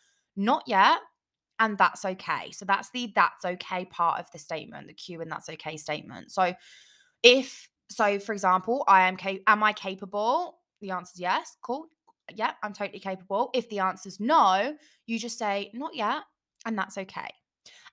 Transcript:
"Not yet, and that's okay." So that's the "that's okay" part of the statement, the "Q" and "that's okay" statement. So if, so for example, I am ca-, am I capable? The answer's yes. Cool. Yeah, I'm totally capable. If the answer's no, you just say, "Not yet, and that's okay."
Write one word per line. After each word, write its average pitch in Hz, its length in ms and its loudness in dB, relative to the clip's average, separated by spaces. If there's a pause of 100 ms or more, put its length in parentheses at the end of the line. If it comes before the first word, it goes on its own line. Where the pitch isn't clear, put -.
(340)
"Not 220 320 0
yet, 226 320 6 (600)
and 214 180 0
that's 185 260 2
okay." 175 460 -4
So - 140 -14
that's 196 260 0
the 240 240 -6
"that's - 300 4
okay" 185 400 -6
part 170 340 0
of - 140 -10
the 160 80 -18
statement, - 480 -12
the 156 60 -20
"Q" 170 260 -14
and 160 100 -10
"that's - 180 -10
okay" 156 280 -10
statement. 151 560 -10
So 180 200 2 (720)
if, 254 480 6 (200)
so 202 280 0
for 202 140 -6
example, 196 540 2
I 190 200 8
am 185 100 0
ca-, 190 300 -6
am 214 160 4
I 214 100 4
capable? 208 880 -4 (200)
The 196 100 -10
answer's 180 300 -8
yes. 190 420 -2
Cool. 294 240 -6 (480)
Yeah, 214 180 -2 (100)
I'm 208 100 -6
totally 196 280 -8
capable. 196 540 -4
If 240 160 -2
the 208 80 -6
answer's 185 400 -4
no, 233 580 4 (300)
you 226 120 -4
just 233 200 -8
say, 202 340 -4
"Not 277 220 -10
yet, 240 280 -2 (440)
and 220 120 -4
that's 196 200 -6
okay." - 320 -10 (640)